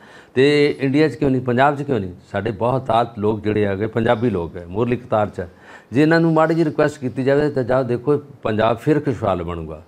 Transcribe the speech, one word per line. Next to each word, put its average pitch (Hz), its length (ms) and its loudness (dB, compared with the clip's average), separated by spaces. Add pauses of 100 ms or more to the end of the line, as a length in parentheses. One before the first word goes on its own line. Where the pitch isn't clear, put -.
(340)
ਤੇ 147 460 4
ਇੰਡੀਆ 139 280 2
'ਚ - 60 -6
ਕਿਉਂ 143 160 0
ਨਹੀਂ, 127 120 0
ਪੰਜਾਬ 131 340 2
'ਚ 143 60 -6
ਕਿਉਂ 135 180 -2
ਨਹੀਂ? 92 120 -6 (200)
ਸਾਡੇ 101 180 -4
ਬਹੁਤ 123 400 -2
ਆਤ 117 280 0
ਲੋਕ 104 240 -2
ਜਿਹੜੇ 104 240 0
ਹੈਗੇ 98 200 -2
ਪੰਜਾਬੀ 117 440 0
ਲੋਕ 87 260 -4
ਹੈ, 87 120 -12
ਮੁਰਲੀ 120 280 -2
ਕਤਾਰ 107 320 -2
'ਚ - 120 -10
ਹੈ। 87 80 -8 (440)
ਜੇ 131 100 2
ਇਹਨਾਂ 165 180 4
ਨੂੰ 165 120 2
ਮਾੜੀ 160 220 4
ਜਿਹੀ 165 100 2
ਰਿਕੁਐਸਟ 151 340 -2
ਕੀਤੀ 131 260 -6
ਜਾਵੇ 143 260 2
ਤਾਂ 131 120 -2
ਜਾਓ 127 200 0
ਦੇਖੋ 123 400 -2 (200)
ਪੰਜਾਬ 110 340 0
ਫਿਰ 147 240 0
ਖੁਸ਼ਹਾਲ 95 420 -2
ਬਣੂਗਾ। 82 460 -10